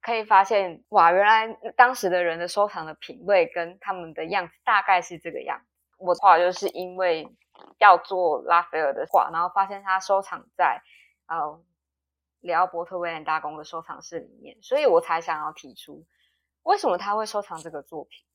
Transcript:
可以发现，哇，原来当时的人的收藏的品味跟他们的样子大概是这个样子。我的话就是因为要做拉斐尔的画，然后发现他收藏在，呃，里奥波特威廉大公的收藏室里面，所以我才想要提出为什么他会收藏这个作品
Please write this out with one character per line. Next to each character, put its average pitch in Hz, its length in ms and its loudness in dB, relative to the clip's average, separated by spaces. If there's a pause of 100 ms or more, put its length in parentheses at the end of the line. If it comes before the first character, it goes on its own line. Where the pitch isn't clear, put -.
可 233 80 -2
以 220 80 -6
发 202 180 6
现， 196 460 0
哇， 175 240 6
原 190 100 4
来 220 240 4 (300)
当 254 180 4
时 202 140 -4
的 175 160 0
人 165 140 -4
的 175 100 -8
收 202 180 0
藏 170 200 -10
的 156 80 -12
品 170 320 -16
味 185 200 4
跟 175 320 -8
他 - 140 -8
们 170 220 -10
的 160 100 -8
样 175 240 -4
子 - 60 -20 (100)
大 214 160 2
概 185 220 2
是 170 160 -14
这 165 120 -12
个 - 120 -10
样 - 180 -8
子。 - 60 -20 (320)
我 180 160 0
的 175 60 -6
话 180 180 6
就 175 120 2
是 190 180 -8
因 180 280 -10
为 175 340 -2 (480)
要 196 200 8
做 175 420 -2
拉 170 220 2
斐 160 180 -6
尔 139 140 -2
的 151 160 -6
画， - 200 2
然 165 120 -4
后 180 120 -4
发 196 120 0
现 196 160 -14
他 190 180 -2
收 196 220 -2
藏 - 340 -16
在， 156 240 0 (460)
呃， 160 340 -8 (800)
里 175 160 -4
奥 180 100 2
波 175 200 -10
特 185 120 -10
威 175 120 -6
廉 160 120 -12
大 156 160 -4
公 151 200 -10
的 151 60 -16
收 160 180 -14
藏 - 180 -16
室 - 180 -14
里 - 120 -16 (100)
面， - 220 -20
所 262 160 -2
以 302 80 2
我 170 120 6
才 165 220 -2
想 156 240 -8
要 156 80 -8
提 - 220 -20
出 151 320 -20 (560)
为 381 160 0
什 302 100 -2
么 180 80 0
他 196 180 -6
会 220 120 -4
收 208 160 -6
藏 170 160 -14
这 160 120 -16
个 143 120 -12
作 151 240 -16
品 - 180 -20 (100)